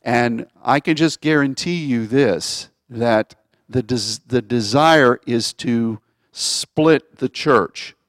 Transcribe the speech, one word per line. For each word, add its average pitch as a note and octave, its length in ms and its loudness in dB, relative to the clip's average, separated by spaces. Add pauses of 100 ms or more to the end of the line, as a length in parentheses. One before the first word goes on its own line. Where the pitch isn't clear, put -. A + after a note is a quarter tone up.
And A#2+ 440 -2 (160)
I C3 160 2
can D#3+ 160 0
just D3+ 260 0
guarantee D3+ 640 -2
you A#2+ 220 -2
this, A2 640 -2 (200)
that A2+ 460 -2 (340)
the B2+ 140 -2
des-, A2 440 -6
the A#2+ 160 0
desire B2 840 2
is A2+ 280 -2
to A#2 460 -4 (300)
split - 880 0
the C3 120 -4
church. - 680 0 (120)